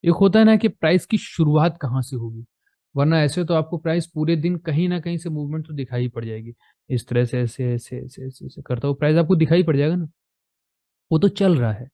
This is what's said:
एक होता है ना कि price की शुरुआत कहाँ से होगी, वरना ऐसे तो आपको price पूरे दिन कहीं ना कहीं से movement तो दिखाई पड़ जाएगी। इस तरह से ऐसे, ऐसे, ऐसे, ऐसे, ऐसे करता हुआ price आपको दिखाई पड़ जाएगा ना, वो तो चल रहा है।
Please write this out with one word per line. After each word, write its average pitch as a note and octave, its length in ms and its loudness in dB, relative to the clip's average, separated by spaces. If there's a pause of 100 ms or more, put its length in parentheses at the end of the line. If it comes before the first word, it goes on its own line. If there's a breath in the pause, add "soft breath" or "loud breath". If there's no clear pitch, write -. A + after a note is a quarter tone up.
एक E3+ 60 4
होता G3 280 4
है A3 60 8
ना A3 100 6
कि A3 120 2
price E3+ 380 0
की A3 120 -2
शुरुआत D#3 640 0
कहाँ C3 200 -4
से B2+ 140 -8
होगी, A#2 300 -10 (500)
वरना D#3 260 2
ऐसे E3+ 240 0
तो E3+ 80 -2
आपको D#3+ 240 -2
price E3 280 -2
पूरे D#3 300 -2
दिन E3+ 200 -2
कहीं E3 340 -2
ना F3+ 100 -2
कहीं E3+ 180 -6
से E3+ 120 -8
movement D3+ 380 -6
तो D#3 60 -12
दिखाई B2 340 -4
पड़ A#2 180 -8
जाएगी। A2+ 280 -10 (360)
इस B2 180 -2
तरह A#2+ 180 2
से B2 140 -4
ऐसे, B2 340 -4
ऐसे, A#2+ 240 -8
ऐसे, C3 300 -14
ऐसे, C3 180 -16
ऐसे C3+ 160 -14
करता B2+ 260 -4
हुआ C#3 80 -2
price D#3 220 2
आपको E3+ 180 4
दिखाई E3 280 4
पड़ D#3 140 2
जाएगा D#3 180 2
ना, E3+ 120 -4 (1040)
वो D#3+ 80 2
तो F#3+ 80 4
चल G3 280 2
रहा A#2 180 2
है। B2+ 200 -10